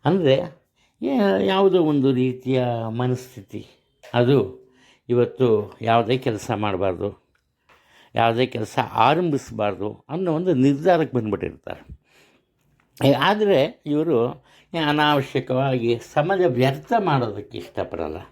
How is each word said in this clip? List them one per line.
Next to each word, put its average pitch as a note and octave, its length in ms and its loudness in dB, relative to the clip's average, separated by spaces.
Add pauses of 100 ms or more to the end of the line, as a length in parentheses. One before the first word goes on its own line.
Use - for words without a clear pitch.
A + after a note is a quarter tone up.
ಅಂದರೆ D3 320 2 (640)
ಯಾ-, G3+ 400 0
ಯಾವುದೋ F#3+ 420 2
ಒಂದು C#3 280 2
ರೀತಿಯ B2+ 520 0 (240)
ಮನಸ್ಥಿತಿ, A#2 800 -6 (480)
ಅದು B2 240 4 (720)
ಇವತ್ತು A#2 720 0
ಯಾವುದೇ A#2 360 0
ಕೆಲಸ A#2 320 -6
ಮಾಡಬಾರ್ದು, G2 580 -2 (1040)
ಯಾವುದೇ A#2 320 2
ಕೆಲಸ A2+ 320 -6 (140)
ಆರಂಭಿಸಬಾರ್ದು A2+ 1160 -2
ಅನ್ನೋ E3+ 240 -4
ಒಂದು F3 220 -2
ನಿರ್ಧಾರಕ್ಕೆ C#3+ 600 2
ಬಂದ್ಬಿಟ್ಟಿರ್ತಾರೆ. F#2 680 -6 (1300)
ಏ, C#3 40 6
ಆದರೆ F3 760 2
ಇವರು D3 640 -2 (400)
ಅನಾವಶ್ಯಕವಾಗಿ C3+ 1080 0 (140)
ಸಮಯ F3+ 340 2
ವ್ಯರ್ಥ C3 520 0
ಮಾಡೋದಕ್ಕೆ A#2+ 600 -2
ಇಷ್ಟಪಡಲ್ಲ. E2 580 -8 (160)